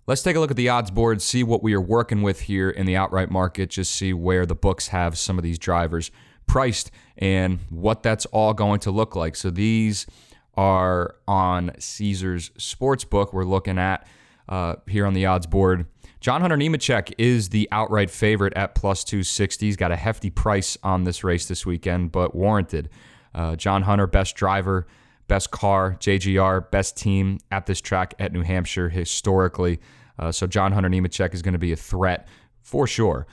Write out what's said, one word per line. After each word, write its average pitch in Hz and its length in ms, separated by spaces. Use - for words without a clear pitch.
let's 131 160
take 175 140
a 160 40
look 151 100
at 123 60
the 123 120
odds 120 220
board, 113 320
see 123 200
what 113 200
we 107 120
are 95 60
working 104 420
with 98 200
here 95 280
in 95 160
the 92 100
outright 95 340
market, 92 400
just - 240
see 95 180
where 90 320
the 85 100
books - 340
have 85 300
some 92 200
of 87 40
these 85 160
drivers 85 520
priced 127 440
and 92 420
what 95 320
that's 110 240
all 107 260
going 104 280
to 101 100
look 104 260
like. 82 180
So - 160
these 107 560
are 92 600
on 92 520
Caesars 92 720
Sportsbook - 840
we're 92 120
looking 92 340
at, 92 280
uh, 90 280
here 101 200
on 95 80
the 95 120
odds 92 200
board. 92 400
John 139 220
Hunter 170 140
Nemechek 143 640
is 117 300
the 107 240
outright 107 380
favorite 104 440
at 98 200
plus 98 300
two 98 180
sixty. - 440
He's 101 100
got 90 140
a 85 60
hefty 107 340
price 101 520
on 92 220
this 90 200
race 87 220
this - 200
weekend, 87 460
but 87 220
warranted. 92 540
Uh, 82 220
John 98 260
Hunter, 101 240
best 95 300
driver, 95 500
best 98 220
car, 95 480
J 98 200
G 95 200
R, 95 220
best - 360
team 98 420
at 98 160
this 92 140
track 92 380
at 101 140
New 87 100
Hampshire 90 460
historically. 90 920
Uh, 82 120
so 92 160
John 98 260
Hunter 95 160
Nemechek 92 460
is 87 80
gonna 90 160
be 82 140
a 80 40
threat 90 520
for 135 240
sure. 85 460